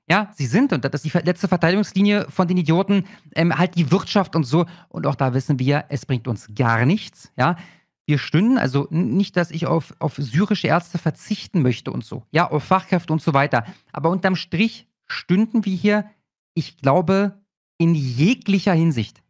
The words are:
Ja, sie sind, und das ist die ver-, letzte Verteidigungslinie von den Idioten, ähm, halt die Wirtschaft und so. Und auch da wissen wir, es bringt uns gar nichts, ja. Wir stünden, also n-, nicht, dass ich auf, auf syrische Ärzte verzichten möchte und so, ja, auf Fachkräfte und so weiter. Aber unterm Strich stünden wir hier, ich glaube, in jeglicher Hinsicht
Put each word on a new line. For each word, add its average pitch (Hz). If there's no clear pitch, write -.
Ja, 202
sie 143
sind, 196
und 131
das -
ist 147
die 151
ver-, 175
letzte 180
Verteidigungslinie 190
von 185
den 180
Idioten, 185
ähm, 165
halt 175
die 151
Wirtschaft 190
und 156
so. 160
Und -
auch 143
da 131
wissen 135
wir, 139
es -
bringt 127
uns 110
gar 117
nichts, -
ja. 156
Wir 147
stünden, 220
also 135
n-, 160
nicht, 196
dass 175
ich 160
auf, 151
auf -
syrische 147
Ärzte 170
verzichten -
möchte 123
und 120
so, -
ja, 160
auf 147
Fachkräfte 180
und 165
so 160
weiter. 135
Aber 156
unterm 185
Strich -
stünden 220
wir 190
hier, 208
ich -
glaube, 185
in 165
jeglicher 170
Hinsicht 160